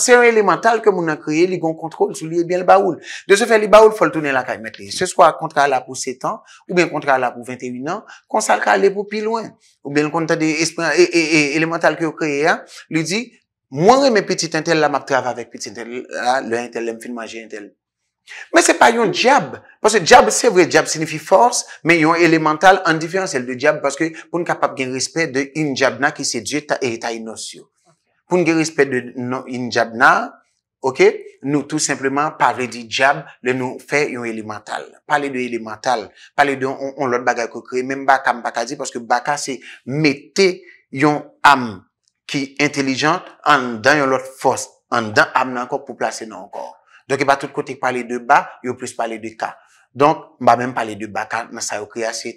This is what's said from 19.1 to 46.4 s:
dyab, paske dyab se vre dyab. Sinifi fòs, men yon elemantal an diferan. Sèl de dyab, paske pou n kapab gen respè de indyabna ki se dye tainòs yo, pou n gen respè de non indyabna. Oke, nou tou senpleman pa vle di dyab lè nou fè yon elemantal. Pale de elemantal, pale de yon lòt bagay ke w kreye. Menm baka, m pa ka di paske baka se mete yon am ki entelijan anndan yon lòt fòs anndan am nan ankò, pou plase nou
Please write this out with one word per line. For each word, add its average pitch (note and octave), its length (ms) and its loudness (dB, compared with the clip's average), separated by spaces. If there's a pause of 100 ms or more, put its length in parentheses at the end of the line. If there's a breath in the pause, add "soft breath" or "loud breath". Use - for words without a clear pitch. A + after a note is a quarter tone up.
dyab, A#3+ 400 2 (280 soft breath)
paske G#3+ 220 2
dyab F#3 280 8
se B3 200 0
vre F3 160 6
dyab. C#3+ 200 2
Sinifi D#3 320 -6
fòs, F#3 420 4 (240 loud breath)
men E3 140 4
yon E3 260 4
elemantal D#3+ 640 4
an D#3+ 120 2
diferan. F3+ 300 -4
Sèl B2+ 160 -4
de B2+ 120 -8
dyab, D3+ 240 2
paske D#3 280 -2 (180 loud breath)
pou F3 120 -4
n E3 60 -8
kapab C#3 300 -2
gen B2+ 180 -4
respè D#3+ 360 -4
de C3+ 160 -2 (120)
indyabna C3+ 560 0
ki - 120 -8
se A#2 180 -6
dye C#3 220 -6
tainòs A2+ 880 -6
yo, - 120 -20 (600)
pou F3+ 100 2
n E3+ 80 2
gen E3 140 2
respè D3 280 0
de B2+ 140 -4 (140)
non B2 320 -6
indyabna. A#2+ 640 2 (680)
Oke, C3+ 260 4 (380 loud breath)
nou C#3+ 240 -2
tou D#3 80 -4
senpleman C#3+ 640 -2
pa C#3+ 80 4 (100)
vle B2 140 -4
di A#2 180 -14
dyab C3 300 2 (260 loud breath)
lè B2+ 80 2
nou B2+ 240 -6
fè D3 320 -2
yon A#2+ 160 -10
elemantal. G#2+ 600 -10 (180)
Pale C#3+ 240 -2
de B2+ 160 -6
elemantal, A2 640 -4 (260 loud breath)
pale C#3+ 240 0
de C3 80 -4
yon C3+ 460 -4
lòt B2 160 -2
bagay A#2 240 -2
ke A#2+ 80 -14
w A2 80 -18
kreye. B2+ 180 -4
Menm C#3 220 -6
baka, C3 260 4
m A#2 80 -14
pa A#2 140 -6
ka A#2+ 100 -4
di C#3+ 140 -10
paske C3 260 -10
baka B2 320 -2
se C3 220 -8 (260 loud breath)
mete D#3 800 0 (260 loud breath)
yon C#3+ 320 0 (240)
am B2 400 2 (400)
ki C3+ 300 -6 (100)
entelijan C#3+ 560 -2 (320)
anndan B2+ 480 2
yon C3+ 140 0
lòt B2+ 100 -4 (160)
fòs B2 240 0 (240)
anndan A#2 480 0
am B2+ 160 -2
nan B2 140 -6
ankò, C3+ 180 -6
pou A#2 140 -14
plase A2+ 260 -6
nou G2 220 -16